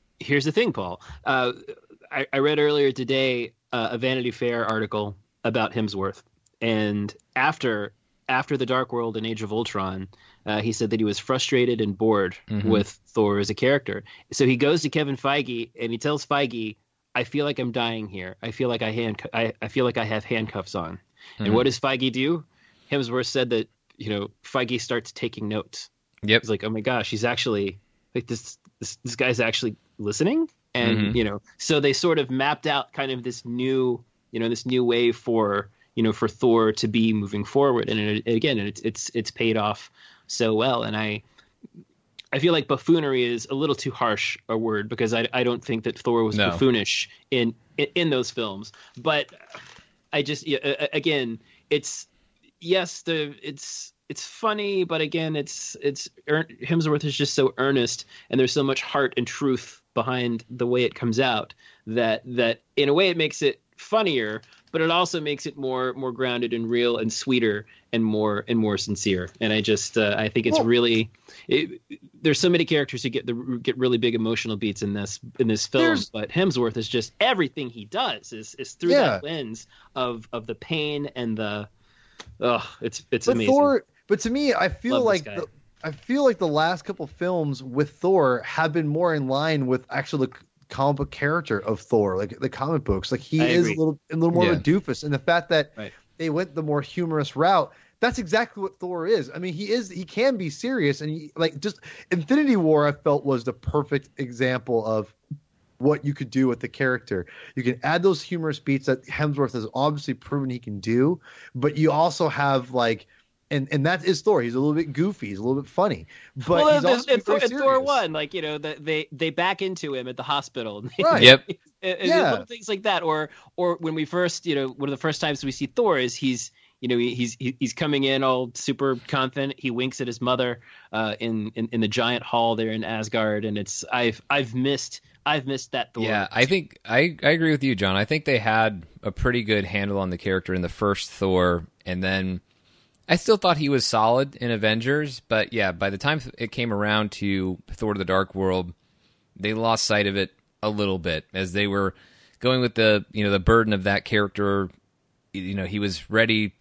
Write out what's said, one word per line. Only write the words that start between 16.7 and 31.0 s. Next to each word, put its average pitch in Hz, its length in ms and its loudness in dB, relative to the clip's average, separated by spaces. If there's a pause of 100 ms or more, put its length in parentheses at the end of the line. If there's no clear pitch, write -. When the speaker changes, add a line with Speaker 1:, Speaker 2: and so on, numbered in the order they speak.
Speaker 1:
"I 143 120 -2
feel 143 200 -2
like 143 140 -4
I'm 123 120 -2
dying 117 360 -4
here. 92 340 -12
I 113 100 -8
feel 127 180 -2
like 117 120 -2
I 110 100 -2
handcu-, 113 400 -4
I, 113 300 -2
I 107 60 -6
feel 127 180 0
like 117 120 0
I 113 80 -2
have 107 180 -4
handcuffs 107 500 -6
on." 87 260 -8 (380)
And 104 100 -4
Speaker 2:
Mm-hmm. 107 80 4
Speaker 1:
what 120 100 6
does 127 140 0
Feige 131 320 0
do? 143 320 0 (480)
Hemsworth 127 360 0
said 123 240 0
that, 110 180 0 (280)
you 107 120 -8
know, 104 220 -4 (120)
Feige 123 380 -2
starts 117 300 -6
taking 110 360 -6
notes. - 440 -8 (320)
Speaker 2:
Yep. 107 180 4
Speaker 1:
He's 110 80 -8
like, 104 140 -2
"Oh 110 60 -2
my 110 120 -4
gosh, 117 300 0
he's 107 140 -4
actually, 104 520 0 (380)
like, 120 100 -4
this, - 320 -10 (220)
this, - 240 -12
this 120 120 -10
guy's 123 240 0
actually 113 360 0 (240)
listening." 190 500 0 (260)
And, 113 240 2
Speaker 2:
Mm-hmm. 107 180 0